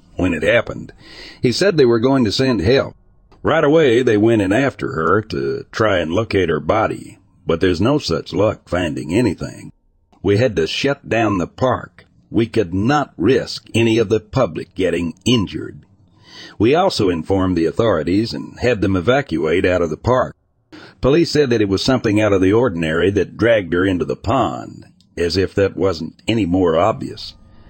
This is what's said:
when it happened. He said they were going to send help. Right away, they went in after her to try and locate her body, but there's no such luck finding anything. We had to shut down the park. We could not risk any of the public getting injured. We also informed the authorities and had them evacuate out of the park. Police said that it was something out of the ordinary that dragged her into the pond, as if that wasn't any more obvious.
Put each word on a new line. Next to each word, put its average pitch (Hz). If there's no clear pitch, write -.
when 90
it 80
happened. 117
He 127
said 180
they 139
were 117
going 131
to 98
send 127
help. 120
Right 156
away, 143
they 113
went 110
in 92
after 127
her 85
to -
try 101
and 82
locate 98
her 78
body, -
but 82
there's 90
no 139
such -
luck 98
finding 82
anything. -
We 101
had 120
to 80
shut -
down 107
the 80
park. -
We 113
could 95
not 127
risk -
any 113
of 104
the 110
public -
getting 85
injured. 101
We 117
also 165
informed 90
the 80
authorities 98
and -
had 117
them 95
evacuate 87
out 90
of 80
the 78
park. 123
Police 151
said 143
that 117
it 101
was 95
something 117
out 107
of 95
the 92
ordinary 87
that 98
dragged 104
her 87
into 90
the 65
pond, 80
as 85
if 92
that 98
wasn't 82
any 107
more 87
obvious. -